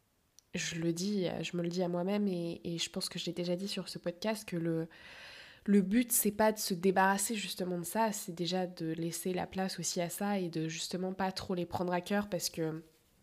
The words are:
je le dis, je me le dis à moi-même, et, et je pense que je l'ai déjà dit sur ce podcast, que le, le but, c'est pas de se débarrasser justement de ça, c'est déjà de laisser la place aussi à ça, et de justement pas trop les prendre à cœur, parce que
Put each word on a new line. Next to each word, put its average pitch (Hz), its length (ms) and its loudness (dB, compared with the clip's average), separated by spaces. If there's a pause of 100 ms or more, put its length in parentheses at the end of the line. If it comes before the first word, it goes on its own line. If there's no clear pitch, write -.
(540)
je 160 220 -4
le 165 160 2
dis, 185 360 0 (140)
je 165 140 -4
me 175 60 0
le 170 60 0
dis 180 140 0
à 175 60 2
moi-même, 190 400 2
et, 170 360 -2
et 170 140 -4
je - 120 -2
pense - 180 -4
que 180 100 -8
je - 80 -4
l'ai 175 60 -4
déjà 175 240 0
dit 196 120 -4
sur 185 200 -6
ce - 100 -8
podcast, 208 500 -4
que 175 80 -2
le, 165 320 0 (760)
le 202 160 8
but, 226 320 4
c'est 208 200 4
pas 220 200 4
de 214 60 -2
se - 160 0
débarrasser 190 600 4
justement 180 440 -4
de 170 60 -4
ça, 214 280 2
c'est 190 220 -6
déjà 180 320 0
de 175 260 -6
laisser 165 400 -2
la 175 140 -2
place 190 320 -4
aussi 175 220 -2
à 170 100 0
ça, 202 280 0
et 180 100 0
de 160 200 -2
justement 180 440 -4
pas 190 200 0
trop - 220 -4
les 175 120 0
prendre 180 260 -2
à 175 80 2
cœur, 202 280 0
parce 170 220 -2
que 160 320 -2 (400)